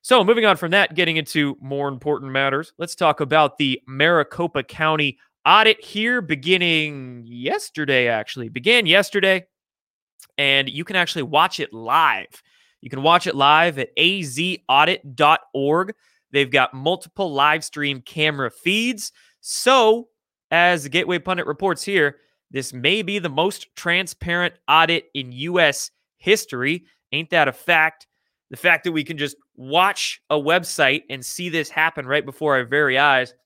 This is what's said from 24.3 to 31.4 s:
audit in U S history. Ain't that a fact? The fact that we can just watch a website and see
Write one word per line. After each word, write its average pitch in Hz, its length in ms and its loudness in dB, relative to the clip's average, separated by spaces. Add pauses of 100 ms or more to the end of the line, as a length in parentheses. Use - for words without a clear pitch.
audit 160 460 2
in 127 180 -10
U 160 260 -4
S 151 320 2 (280)
history. 170 680 -2 (280)
Ain't 156 180 -6
that 156 180 4
a 123 40 -4
fact? 160 540 0 (440)
The 127 60 -16
fact 170 280 2
that 175 80 -2
we 156 120 -2
can 160 140 -10
just 143 180 -6 (200)
watch 165 720 -2
a 151 60 2
website 151 720 0
and 131 140 -12
see 180 260 -10